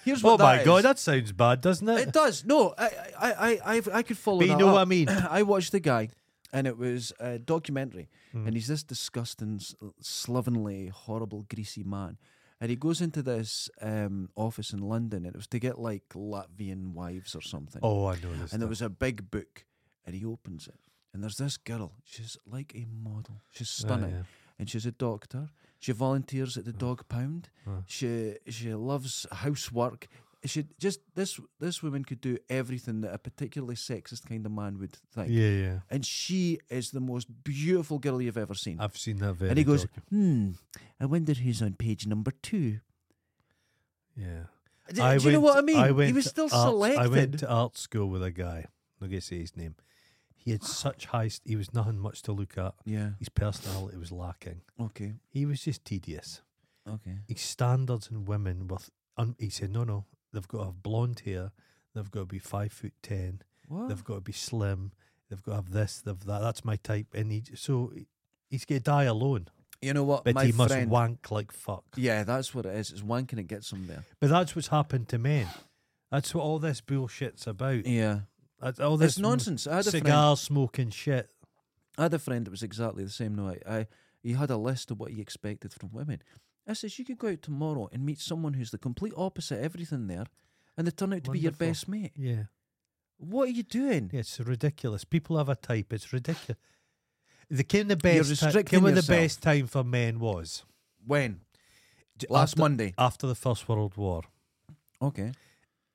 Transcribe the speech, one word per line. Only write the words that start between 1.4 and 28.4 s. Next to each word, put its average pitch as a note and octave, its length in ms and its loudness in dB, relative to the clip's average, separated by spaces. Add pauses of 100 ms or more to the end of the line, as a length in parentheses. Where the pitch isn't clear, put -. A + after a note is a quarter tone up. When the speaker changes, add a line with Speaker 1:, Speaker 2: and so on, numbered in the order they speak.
Speaker 2:
doesn't F3+ 260 2
it? A#3 200 2
Speaker 1:
It - 60 -2
does. C#4 320 4
No, B3 320 6
I, A3+ 120 2 (300)
I, A3+ 120 2
I, G#3+ 280 2 (180)
I, A#3 40 4 (120)
I A3+ 100 2
could A3+ 140 -4
follow G3 220 2
Speaker 2:
But F3 80 8
you F#3 60 4
Speaker 1:
that F3+ 60 6
Speaker 2:
know G3 100 10
Speaker 1:
up. F#3+ 40 10
Speaker 2:
what G3 80 10
I F#3 40 4
mean? F3+ 240 4
Speaker 1:
<clears throat> F#3 200 2
I F#3 140 4
watched G3 280 2
the G3 80 2
guy, A#2+ 300 2 (420)
and C3+ 160 0
it A#2+ 100 -4
was B2 420 -4
a A#2+ 200 -6
documentary, C3+ 680 -4 (220)
Speaker 2:
Hmm. A2 160 -4
Speaker 1:
and A2 80 0
he's A2+ 120 -2
this D3+ 160 -2
disgusting, A#2 760 -8
s-, - 140 -14 (260)
slovenly, A2 840 -2
horrible, G#2 680 -8
greasy G#2 300 -10
man. G2 340 -8 (420)
And A#2 100 -4
he A#2+ 60 -2
goes D#3 260 -2
into D#3+ 200 -2
this, A#2 480 -4 (120)
um, G#2 540 -4
office G#2+ 380 -4
in G2+ 80 -6
London, G#2+ 440 -4
and F2+ 100 -10
it - 20 -14
was G2 100 -14
to A#2+ 120 -6
get, B2 200 -4
like, A2 360 -6
Latvian F#2+ 800 -8
wives F2+ 420 -10
or D#2 60 -12
something. - 420 -12
Speaker 2:
Oh, G2+ 240 2
I F#2 80 0
know F2 180 -8
this E2 200 -8
Speaker 1:
And A2 80 -4
there A2+ 60 -2
Speaker 2:
stuff. - 20 -4
Speaker 1:
was A2 120 -6
a A#2 80 -2
big G#2 400 -4
book, - 360 -10 (400)
and F2 100 -10
he F#2+ 100 -8
opens F#2+ 420 -10
it, - 120 -20 (340)
and G2 80 -10
there's G#2 160 -8
this C#3 200 -4
girl. G#2+ 360 -8 (100)
She's - 320 -16 (120)
like C3 280 -12
a A#2+ 160 -10
model. A2 500 -12 (100)
She's - 280 -8
Speaker 2:
Yeah, A2 80 -4
Speaker 1:
stunning. G#2+ 240 0
Speaker 2:
yeah. F2+ 120 -4 (360)
Speaker 1:
And G#2 100 -8
she's A2+ 160 -6
a A#2+ 60 -2
doctor. B2+ 580 -6 (300)
She - 120 -2
volunteers C3 640 -2
at A2 80 -8
the A#2 100 -8
Speaker 2:
Oh. G#2 60 -12
Speaker 1:
dog B2 300 -4
pound. C#3+ 400 -6 (180)
Speaker 2:
Oh. F#2 180 -6
Speaker 1:
She, A#2 520 -4 (100)